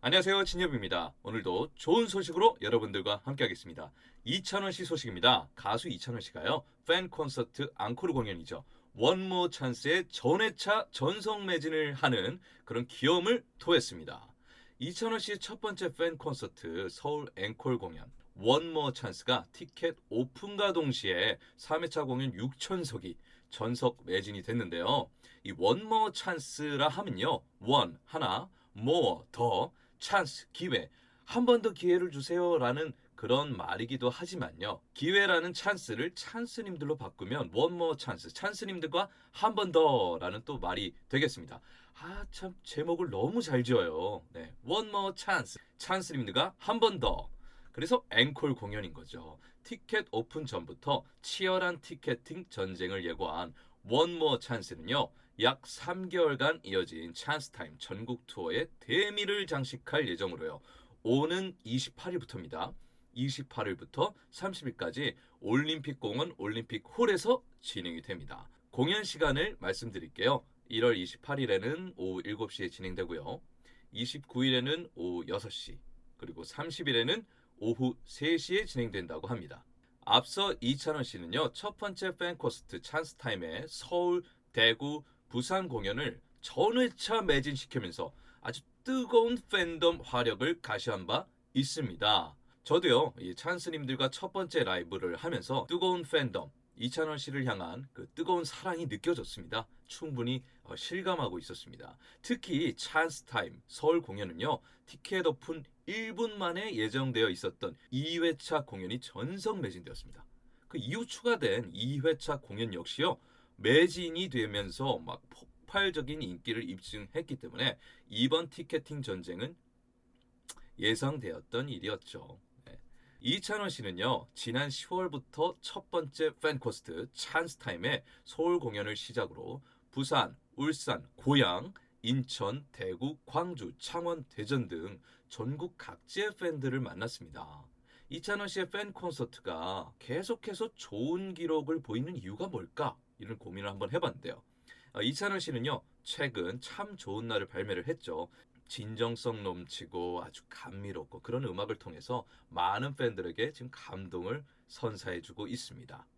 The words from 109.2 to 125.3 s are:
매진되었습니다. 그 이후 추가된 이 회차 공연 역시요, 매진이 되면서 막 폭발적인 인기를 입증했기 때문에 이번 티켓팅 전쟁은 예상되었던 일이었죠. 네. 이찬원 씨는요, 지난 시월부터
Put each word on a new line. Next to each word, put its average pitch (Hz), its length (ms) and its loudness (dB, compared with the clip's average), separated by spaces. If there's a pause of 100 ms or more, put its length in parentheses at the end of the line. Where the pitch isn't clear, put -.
매진되었습니다. - 640 -10 (440)
그 - 100 -8
이후 156 260 -4
추가된 123 720 2
이 127 260 -2
회차 156 380 2
공연 107 380 -6
역시요, - 440 0 (360)
매진이 165 720 6
되면서 104 720 -2
막 - 220 -10 (100)
폭발적인 156 920 -2
인기를 95 480 -6
입증했기 107 680 -8
때문에 120 420 -4 (280)
이번 135 420 2
티켓팅 156 520 -6
전쟁은 95 560 -6 (1200)
예상되었던 117 920 -2
일이었죠. - 720 -8 (260)
네. - 140 -18 (400)
이찬원 202 500 -2
씨는요, 104 680 -2
지난 131 340 -2
시월부터 165 920 -2